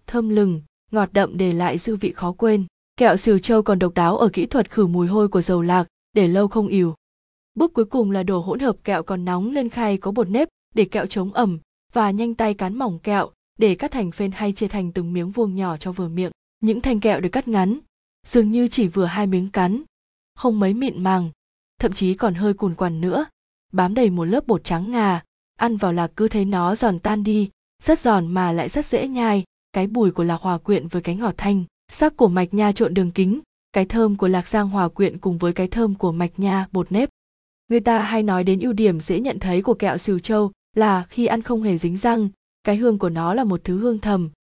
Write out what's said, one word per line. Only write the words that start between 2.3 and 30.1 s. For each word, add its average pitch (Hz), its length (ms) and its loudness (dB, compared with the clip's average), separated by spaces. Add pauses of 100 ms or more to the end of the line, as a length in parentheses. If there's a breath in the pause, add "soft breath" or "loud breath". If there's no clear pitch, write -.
quên. 214 320 2 (320)
Kẹo 208 200 6
Sửu 202 220 4
Châu 214 240 2
còn 202 160 2
độc 180 160 0
đáo 175 220 2
ở 220 120 4
kỹ 185 180 0
thuật - 240 0
khử 202 160 2
mùi 175 200 2
hôi 208 220 2
của 196 120 2
dầu 175 220 2
lạc, 175 260 2 (240)
để 190 160 4
lâu 196 200 2
không 208 200 -2
ỉu. 175 260 2 (600)
Bước 330 200 0
cuối 226 100 2
cùng 220 260 0
là 190 120 0
đổ 180 180 -2
hỗn 190 180 -4
hợp 254 260 0
kẹo 180 180 -2
còn 180 220 -6
nóng 185 260 -2
lên 269 180 -2
khay 214 280 -2
có 190 140 -4
bột 214 180 -2
nếp 254 200 0 (260)
để 220 100 4
kẹo 185 220 -2
chống 196 260 -4
ẩm 196 260 0 (340)
và 214 180 2
nhanh 226 240 -2
tay 220 200 -2
cán 196 200 -6
mỏng 226 240 -4
kẹo 202 320 -2 (280)
để 208 160 4
cắt 285 160 -6
thành 202 200 -4
phên 196 220 -4
hay 202 200 -4
chia 202 160 -4
thành 180 240 -6
từng 175 200 -4
miếng 180 180 -4
vuông 202 240 -2
nhỏ 185 220 -4
cho 180 160 -8
vừa 180 160 -6
miệng. 175 220 -4 (300)
Những 220 200 0
thanh 233 200 0
kẹo 202 200 0
được 180 80 -2
cắt 254 200 -4
ngắn, 208 300 0 (480)
dường 220 240 4
như 240 180 2
chỉ 233 180 0
vừa 180 180 0
hai 196 220 -2
miếng 185 220 0
cắn, 196 340 0 (520)
không 220 260 0
mấy 196 140 2
mịn 240 280 -4
màng, 185 280 0 (500)
thậm 170 120 0
chí 185 220 0
còn 190 200 0
hơi 202 200 0
cùn 196 200 -2
quằn 170 260 -4
nữa, 185 260 -2 (460)
bám 185 220 2
đầy 240 160 4
một 175 140 0
lớp 214 220 0
bột 180 180 0
trắng 180 260 -4
ngà, 202 340 0 (320)
ăn 233 200 0
vào 190 160 0
lạc 170 240 -2
cứ 220 120 2
thấy 202 160 0
nó 185 300 0
giòn 208 240 0
tan 208 260 -2
đi, 208 260 0 (320)
rất 320 160 4
giòn 196 280 2
mà 175 260 0
lại 165 160 -2
rất 294 180 -4
dễ 262 220 -2
nhai, 226 360 0 (280)
cái 190 140 -2
bùi 214 240 2